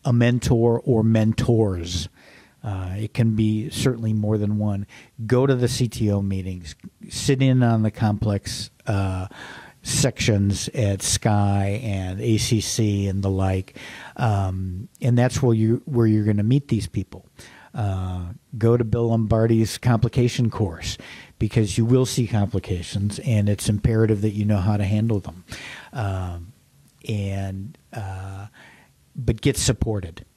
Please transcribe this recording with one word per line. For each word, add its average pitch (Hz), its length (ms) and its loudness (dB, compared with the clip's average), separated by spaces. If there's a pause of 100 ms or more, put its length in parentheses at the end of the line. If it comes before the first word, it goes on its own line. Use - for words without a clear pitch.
a 127 80 2
mentor 120 720 2
or 113 180 2
mentors. 107 1040 2 (540)
Uh, 92 360 -6
it 107 160 -6
can 113 220 2
be 107 340 0
certainly 113 420 -2
more 107 260 0
than 104 200 0
one. 101 280 -2 (400)
Go 123 200 4
to 135 100 4
the 123 140 0
C 123 180 0
T 104 240 0
O 101 100 0
meetings, 92 540 -6 (340)
sit 135 320 0
in 127 220 4
on 113 200 4
the 110 80 2
complex, 104 800 -2 (160)
uh, 95 420 -2 (540)
sections - 920 0
at 101 280 0
sky 101 800 0
and 95 380 -6
A 113 180 2
C 107 220 0
C 101 480 0
and 98 160 -2
the 98 60 0
like, 95 480 -2 (400)
um, 95 720 -2 (120)
and 120 160 2
that's 123 240 2
where 120 140 4
you, 110 300 2
where 120 200 2
you're 107 200 4
gonna 104 180 2
meet 131 240 2
these 104 180 -2
people. - 400 -8 (480)
Uh, 92 600 -4 (240)
go 117 180 4
to 120 80 2
Bill 117 240 0
Lombardi's 113 680 2
complication 120 720 2
course, - 480 -4 (400)
because 110 400 0
you 113 80 4
will 127 200 4
see 120 220 -2
complications, 101 920 -2
and 104 280 2
it's 104 220 0
imperative 110 520 2
that 107 100 0
you 104 120 -2
know 104 140 2
how 101 180 2
to 101 80 0
handle 107 380 0
them. - 240 -16 (480)
Um, 92 580 -6 (560)
and, 98 680 -6 (160)
uh, 95 540 -10 (680)
but 117 240 -2
get 135 160 2
supported. 101 720 -2 (120)